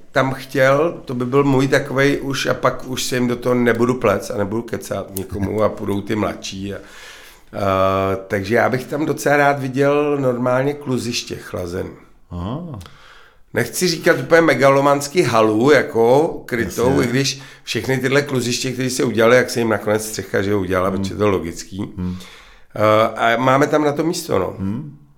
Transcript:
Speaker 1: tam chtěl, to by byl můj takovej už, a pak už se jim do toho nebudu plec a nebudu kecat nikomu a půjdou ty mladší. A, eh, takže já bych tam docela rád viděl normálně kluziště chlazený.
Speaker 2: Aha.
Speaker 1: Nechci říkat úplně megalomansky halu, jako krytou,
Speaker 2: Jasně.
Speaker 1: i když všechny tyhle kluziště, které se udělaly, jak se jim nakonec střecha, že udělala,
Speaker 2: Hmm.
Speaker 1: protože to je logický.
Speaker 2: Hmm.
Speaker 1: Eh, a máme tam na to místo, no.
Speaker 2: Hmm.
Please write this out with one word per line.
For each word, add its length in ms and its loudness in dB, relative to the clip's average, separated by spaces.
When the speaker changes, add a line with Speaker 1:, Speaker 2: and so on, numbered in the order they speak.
Speaker 1:
tam 200 2
chtěl, 720 0
to 100 -8
by 120 -4
byl 180 2
můj 240 4
takovej 540 2
už, 240 -4
a 80 0
pak 340 -2
už 140 -6
se 140 -2
jim 120 0
do 80 -2
toho 180 0
nebudu 400 2
plec 360 0
a 80 -6
nebudu 240 -2
kecat 520 -8
nikomu 480 -4
a 60 2
půjdou 320 -4
ty 160 -4
mladší. 580 -6
A, 40 -12
eh, 640 2
takže 260 -2
já 140 4
bych 160 -2
tam 220 -4
docela 300 0
rád 240 4
viděl 600 0
normálně 540 0
kluziště 600 -4
chlazený. 540 -8
Speaker 2:
Aha. 480 -8
Speaker 1:
Nechci 340 -2
říkat 320 2
úplně 200 4
megalomansky 840 4
halu, 480 4
jako 560 4
krytou, 440 -2
Speaker 2:
Jasně. 140 2
Speaker 1:
i 40 0
když 320 -2
všechny 340 -2
tyhle 240 2
kluziště, 500 -2
které 180 -4
se 140 -2
udělaly, 320 4
jak 140 2
se 100 -2
jim 80 0
nakonec 380 0
střecha, 360 -4
že 120 0
udělala, 340 0
Speaker 2:
Hmm. 100 -2
Speaker 1:
protože 160 -6
to 100 0
je 60 4
logický. 640 -6
Speaker 2:
Hmm. 200 -6
Speaker 1:
Eh, 580 2
a 20 2
máme 300 4
tam 180 0
na 80 2
to 120 -2
místo, 340 -2
no. 200 -2
Speaker 2:
Hmm. 380 -6